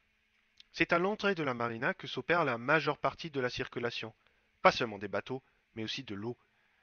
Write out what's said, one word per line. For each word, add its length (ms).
C'est 220
à 60
l'entrée 360
de 80
la 100
marina 400
que 140
s'opère 360
la 140
majeure 400
partie 320
de 100
la 120
circulation, 640
pas 80
seulement 260
des 100
bateaux, 360
mais 80
aussi 200
de 120
l'eau. 220